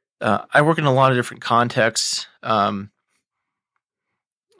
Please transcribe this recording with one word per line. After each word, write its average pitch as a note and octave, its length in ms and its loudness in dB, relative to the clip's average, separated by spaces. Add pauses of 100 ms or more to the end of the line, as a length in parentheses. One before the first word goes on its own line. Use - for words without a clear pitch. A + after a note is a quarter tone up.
(200)
uh, G#2 320 -2
I D3 120 4
work D#3+ 160 0
in D3+ 60 0
a C3+ 80 2
lot C3 180 4
of B2 60 0
different - 260 -6
contexts. A#2 800 0 (180)
Um, G2+ 460 -2 (1700)